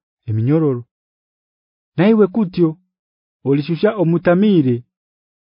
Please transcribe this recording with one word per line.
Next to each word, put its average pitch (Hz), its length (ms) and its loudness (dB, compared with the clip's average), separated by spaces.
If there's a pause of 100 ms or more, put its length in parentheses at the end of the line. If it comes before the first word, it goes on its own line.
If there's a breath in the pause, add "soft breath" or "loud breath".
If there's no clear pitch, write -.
(280)
eminyororo. 123 560 0 (1120)
Naiwe 208 300 4
kutyo 175 500 -2 (680)
olishusha 151 500 -2
omutamiire 170 880 0 (720)